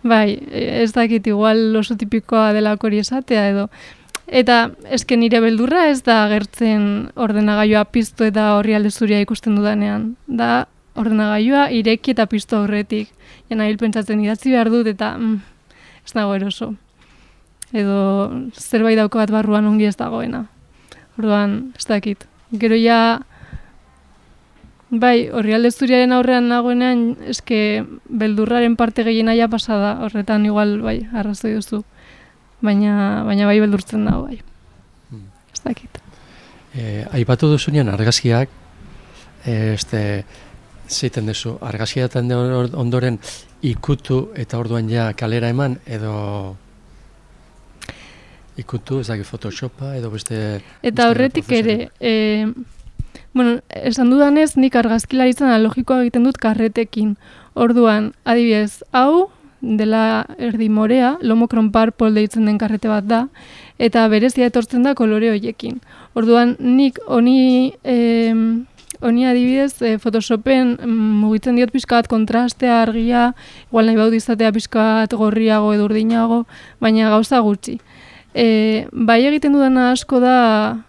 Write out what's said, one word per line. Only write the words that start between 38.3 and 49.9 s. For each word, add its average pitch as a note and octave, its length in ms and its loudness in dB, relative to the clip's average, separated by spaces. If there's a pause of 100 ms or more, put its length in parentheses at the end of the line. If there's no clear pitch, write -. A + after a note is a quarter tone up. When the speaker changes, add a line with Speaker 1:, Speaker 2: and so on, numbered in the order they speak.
Speaker 2:
eh, A2 300 -2
este, G#2 500 -6 (640)
zeiten A#2 380 -6
duzu, A2+ 320 -8
argazkiatan A#2+ 680 -4
de-, B2 460 -2
ondoren A#2+ 460 -2 (420)
ikutu C3+ 720 -4
eta A#2+ 220 -8
orduan A2+ 320 -4
ja A2+ 240 -2
kalera A#2 360 -4
eman, C3 360 -2
edo G#2 720 -8 (2000)
ikutu, C3 420 -8
ez A2 80 -8
dakit, G#2 180 -8
Photoshopa, B2+ 680 -12